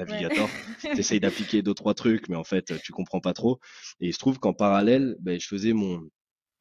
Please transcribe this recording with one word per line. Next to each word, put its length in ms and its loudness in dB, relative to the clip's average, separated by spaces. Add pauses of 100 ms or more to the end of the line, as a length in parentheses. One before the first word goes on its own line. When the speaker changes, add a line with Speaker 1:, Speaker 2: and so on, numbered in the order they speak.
Speaker 1:
Ouais. 280 -6
<laughs> 0 -
Speaker 2:
Navigator. 200 0 (400)
T'essayes 260 2
d'appliquer 420 0
deux, 120 0
trois 200 0
trucs, 360 2
mais 60 -2
en 80 -6
fait, 260 -2
heu, 120 -4
tu 100 -14
comprends 280 -4
pas 140 -2
trop. 260 2 (400)
Et 80 -2
il 60 -2
se 40 -8
trouve 200 2
qu'en 160 2
parallèle, 640 4
beh, 180 -2
je 80 -8
faisais 280 0
mon, 260 0 (600)